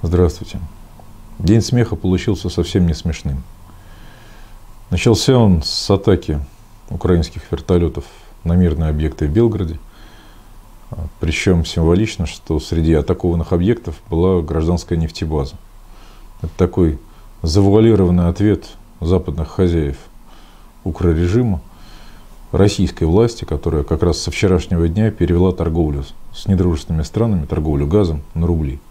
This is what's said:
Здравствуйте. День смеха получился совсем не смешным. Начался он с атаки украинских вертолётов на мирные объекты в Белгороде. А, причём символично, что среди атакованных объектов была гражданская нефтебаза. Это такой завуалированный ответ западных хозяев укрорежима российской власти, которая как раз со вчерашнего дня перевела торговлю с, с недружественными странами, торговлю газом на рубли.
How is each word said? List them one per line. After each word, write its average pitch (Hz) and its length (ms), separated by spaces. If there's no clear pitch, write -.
Здравствуйте. 87 560
День 107 240
смеха 120 340
получился 92 520
совсем 87 380
не 82 80
смешным. 71 480
Начался 117 460
он 98 260
с - 280
атаки 92 480
украинских - 640
вертолётов 85 540
на 85 100
мирные 80 360
объекты 78 360
в 71 60
Белгороде. 101 460
А, 80 160
причём 82 460
символично, 87 640
что - 340
среди 80 340
атакованных 85 580
объектов 90 440
была 90 340
гражданская 82 560
нефтебаза. 78 580
Это - 140
такой 92 440
завуалированный 95 880
ответ 98 380
западных 82 480
хозяев 82 480
укрорежима 87 760
российской 95 520
власти, 107 400
которая 78 380
как 78 200
раз 87 180
со - 100
вчерашнего 87 560
дня 104 240
перевела 87 400
торговлю 80 540
с, - 100
с - 40
недружественными 87 560
странами, 101 440
торговлю 76 400
газом 82 360
на 82 120
рубли. 78 320